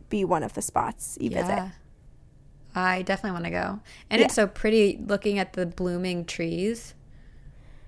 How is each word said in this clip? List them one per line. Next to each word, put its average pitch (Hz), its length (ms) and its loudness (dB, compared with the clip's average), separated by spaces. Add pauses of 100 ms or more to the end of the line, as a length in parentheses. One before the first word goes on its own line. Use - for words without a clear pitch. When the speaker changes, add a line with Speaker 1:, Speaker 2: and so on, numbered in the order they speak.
Speaker 1:
be 202 160 0
one 165 180 2
of - 100 -6
the - 80 -6
spots - 600 -4
you - 80 0
visit. - 260 0
Speaker 2:
Yeah. 190 140 -4 (1080)
I 185 280 2
definitely 196 360 -2
wanna 170 120 -4
go. 185 280 -2 (300)
And 220 100 4
Speaker 1:
Yeah. 226 60 10
Speaker 2:
it's - 100 2
so 214 120 6
pretty 214 580 4
looking 202 340 0
at 190 140 -2
the 185 120 -2
blooming 175 600 -2
trees 175 680 -4 (960)